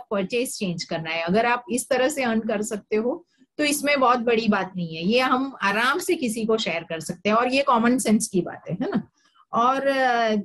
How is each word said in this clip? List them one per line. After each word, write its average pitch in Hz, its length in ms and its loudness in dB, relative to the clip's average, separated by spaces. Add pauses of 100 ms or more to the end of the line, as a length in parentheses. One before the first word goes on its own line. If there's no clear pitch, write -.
(140)
purchase 233 340 -2
change 180 360 -6
करना 160 260 -6
है। 165 120 -4
अगर 190 240 2
आप 240 260 0
इस - 180 -4
तरह 254 200 2
से 269 140 -4
earn 226 160 0
कर 220 220 -2
सकते 214 340 -6
हो 247 300 -2 (320)
तो 302 60 0
इसमें 285 360 0
बहुत 247 200 4
बड़ी 226 280 0
बात 190 280 0
नहीं 165 200 -6
है, 165 80 -8
ये 226 160 2
हम 262 420 0
आराम 233 380 0
से 359 160 0
किसी 226 300 -4
को 220 120 2
share 170 260 -4
कर 165 160 -8
सकते 180 300 -4
हैं 214 60 4
और 247 120 2
ये 269 140 2
common 247 360 4
sense 214 300 2
की 175 140 0
बात - 280 -6
है, 180 120 -6
है 339 80 -2
ना। - 200 -4 (440)
और, 269 340 2
अ, 240 580 2